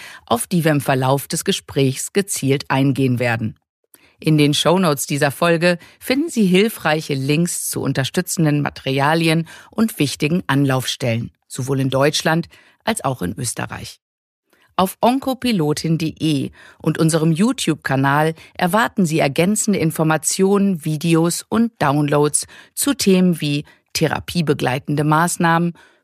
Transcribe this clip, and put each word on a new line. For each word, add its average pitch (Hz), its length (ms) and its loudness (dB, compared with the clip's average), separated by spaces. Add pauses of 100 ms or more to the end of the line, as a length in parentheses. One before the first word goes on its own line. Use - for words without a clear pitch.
(260)
auf - 200 -2
die 175 180 0
wir 160 80 4
im 143 100 0
Verlauf 135 440 0
des - 200 -6
Gesprächs - 680 -2
gezielt 143 580 -2
eingehen 135 480 0
werden. 117 400 -4 (600)
In 156 160 2
den 147 160 4
Shownotes 160 540 0
dieser 143 240 0
Folge 170 480 2 (200)
finden 277 300 -2
Sie 226 160 0
hilfreiche 175 720 0
Links 147 560 -2
zu - 100 -6
unterstützenden 147 800 -2
Materialien 160 880 0 (220)
und - 280 -2
wichtigen 151 500 0
Anlaufstellen, 127 800 -2 (160)
sowohl 135 340 -4
in 135 80 0
Deutschland 151 600 0 (360)
als - 180 -4
auch 135 200 -4
in 90 160 -4
Österreich. 120 600 -10 (800)
Auf 185 220 0
onkopilotin 214 1000 0
punkt 160 240 -6
de 143 300 -2 (280)
und 160 180 -2
unserem 160 340 2
YouTube-Kanal 156 1000 0 (200)
erwarten 196 520 0
Sie 151 120 0
ergänzende 175 600 0
Informationen, 165 1040 0
Videos 160 640 0
und 226 240 0 (100)
Downloads 147 640 2 (280)
zu - 200 0
Themen 180 460 4
wie 147 240 -2 (300)
therapiebegleitende 147 1080 -2
Maßnahmen, 165 680 2 (320)